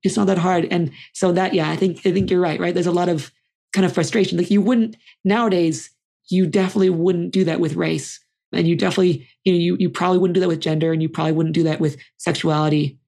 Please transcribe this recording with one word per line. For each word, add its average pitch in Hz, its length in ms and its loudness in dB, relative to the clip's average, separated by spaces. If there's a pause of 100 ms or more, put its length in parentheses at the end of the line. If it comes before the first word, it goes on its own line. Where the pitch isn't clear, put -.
It's 185 140 0
not 208 80 2
that 190 140 2
hard. 175 320 0
And 170 200 0 (220)
so 185 180 0
that, 185 220 0
yeah, 156 160 0
I 160 60 -2
think, 180 300 -2
I 190 60 2
think 185 180 0
you're 180 120 2
right, 165 180 0
right? 175 140 -2
There's 175 140 0
a 180 40 0
lot 175 180 0
of 156 220 -4 (420)
kind 190 120 2
of 165 80 -2
frustration. 185 440 0
Like, 175 140 0
you 202 100 4
wouldn't, 220 360 0 (260)
nowadays, 190 680 0 (400)
you 185 160 2
definitely 190 440 0
wouldn't 175 420 0
do 190 140 0
that 165 140 -2
with 156 160 -2
race. 160 440 -6 (320)
And 165 160 0
you 170 80 2
definitely, 180 520 0 (180)
you 185 80 4
know, 175 60 2
you, 175 200 0
you 180 100 2
probably 180 280 0
wouldn't 180 180 2
do 185 60 2
that 180 80 0
with 160 100 -2
gender, 160 320 -2
and 160 100 0
you 160 80 -2
probably 160 220 -2
wouldn't 160 240 0
do 165 80 2
that 156 160 -2
with 151 180 -2 (200)
sexuality 151 920 -2